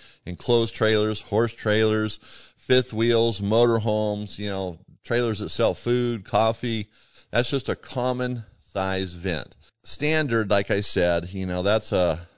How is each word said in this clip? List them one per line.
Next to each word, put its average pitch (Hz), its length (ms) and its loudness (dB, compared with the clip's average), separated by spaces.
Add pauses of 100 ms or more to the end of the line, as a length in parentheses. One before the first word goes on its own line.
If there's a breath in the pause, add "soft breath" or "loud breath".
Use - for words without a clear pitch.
(260 loud breath)
enclosed 113 480 0
trailers, 107 480 0
horse 113 320 0
trailers, 107 640 0 (360 loud breath)
fifth 127 380 0
wheels, 113 480 2
motorhomes, 107 960 0
you 104 100 -6
know, 95 300 -6 (240)
trailers 117 360 0
that 95 100 -6
sell 107 260 0
food, 120 500 -2
coffee. 113 640 0 (420 soft breath)
That's 120 200 0
just 135 180 -2
a 92 60 0
common 123 680 -4 (180)
size 95 520 -4
vent. 85 420 -6 (280 soft breath)
Standard, 143 680 0
like 101 220 2
I 104 100 2
said, 87 480 2
you 95 160 -6
know, 90 160 -2
that's 104 300 0
a, 87 300 2 (160)